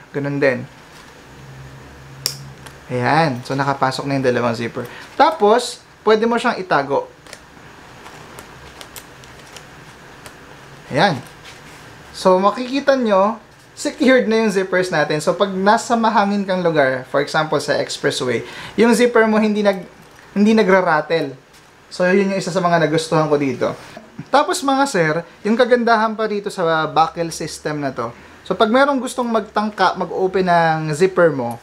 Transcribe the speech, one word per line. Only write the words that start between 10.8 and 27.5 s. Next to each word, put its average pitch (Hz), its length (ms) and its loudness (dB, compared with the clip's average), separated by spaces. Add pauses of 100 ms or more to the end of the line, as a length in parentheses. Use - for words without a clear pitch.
Ayan. 147 300 0 (880)
So, 185 320 2
makikita 262 560 0
nyo, 214 400 2 (400)
secured 254 480 2
na 220 160 0
yung 220 80 0
zippers 185 400 -2
natin. 151 320 -2
So, 175 160 -2
pag 202 160 0
nasa 214 400 0
mahangin 208 480 0
kang 185 200 -2
lugar, 135 480 0
for 143 120 0
example, 151 400 -2
sa 131 160 -2
expressway, 131 640 -4 (320)
yung 233 200 4
zipper 233 320 4
mo 214 120 2
hindi 214 240 0
nag-, 190 240 0 (480)
hindi 208 200 4
nagra-rattle. 170 800 2 (600)
So, 180 160 0
yun 196 240 2
yung 196 80 -2
isa 185 80 -6
sa 175 80 -2
mga 170 280 2
nagustuhan 156 440 0
ko 143 80 4
dito. 131 320 -2 (640)
Tapos, 294 320 2
mga 269 240 2
sir, 160 220 0 (340)
yung 214 80 2
kagandahan 226 640 2
pa 220 80 -2
dito 202 240 -6
sa 160 400 -2
buckle 160 400 0
system 151 520 -8